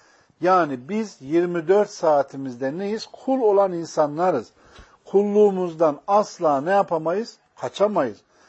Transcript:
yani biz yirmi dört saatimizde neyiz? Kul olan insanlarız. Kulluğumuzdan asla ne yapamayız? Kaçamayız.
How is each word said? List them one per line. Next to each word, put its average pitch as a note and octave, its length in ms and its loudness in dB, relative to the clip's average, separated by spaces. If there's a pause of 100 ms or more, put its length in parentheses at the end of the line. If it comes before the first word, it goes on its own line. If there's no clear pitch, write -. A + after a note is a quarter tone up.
(420)
yani D#3 480 0
biz G#3+ 300 -6
yirmi E3+ 480 -2
dört G3+ 220 2
saatimizde C3+ 880 -2
neyiz? G3+ 320 -8 (160)
Kul C4 160 -2
olan G3 320 2
insanlarız. D#3 720 -2 (580)
Kulluğumuzdan F#3 1040 2
asla F3 540 0
ne E3+ 100 -2
yapamayız? F#3 640 0 (240)
Kaçamayız. D3+ 560 -2 (320)